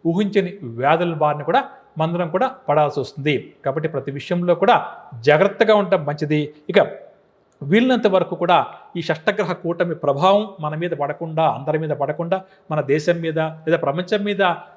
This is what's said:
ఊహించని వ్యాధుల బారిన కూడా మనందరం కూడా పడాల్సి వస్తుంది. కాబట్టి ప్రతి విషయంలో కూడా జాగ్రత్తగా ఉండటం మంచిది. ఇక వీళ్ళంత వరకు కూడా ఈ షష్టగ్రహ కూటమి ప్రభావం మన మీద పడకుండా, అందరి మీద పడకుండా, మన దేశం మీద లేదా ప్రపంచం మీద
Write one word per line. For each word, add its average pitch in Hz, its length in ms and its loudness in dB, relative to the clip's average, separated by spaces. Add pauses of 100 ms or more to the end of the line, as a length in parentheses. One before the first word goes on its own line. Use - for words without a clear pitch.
ఊహించని 190 420 0 (280)
వ్యాధుల 165 420 2
బారిన 147 280 0
కూడా 240 120 2 (380)
మనందరం 170 360 -2
కూడా 240 140 2 (180)
పడాల్సి 147 360 2
వస్తుంది. 139 320 -2 (300)
కాబట్టి 151 300 -4
ప్రతి 139 220 -6
విషయంలో 175 460 0
కూడా 214 120 6 (540)
జాగ్రత్తగా 196 520 4
ఉండటం 180 280 0
మంచిది. 151 320 -2 (320)
ఇక 202 60 8 (920)
వీళ్ళంత 233 440 4
వరకు 175 280 0
కూడా 170 160 4 (400)
ఈ 151 100 -6
షష్టగ్రహ 185 420 -2 (120)
కూటమి 170 400 -2
ప్రభావం 170 400 4 (220)
మన 151 80 -4 (100)
మీద 170 100 -4 (100)
పడకుండా, 160 440 -2 (100)
అందరి 151 280 -2
మీద 151 80 -4 (100)
పడకుండా, 170 360 -4 (340)
మన 151 80 0 (120)
దేశం 160 320 0
మీద 160 140 -2 (260)
లేదా 160 220 0
ప్రపంచం 180 420 -2
మీద 196 140 0 (340)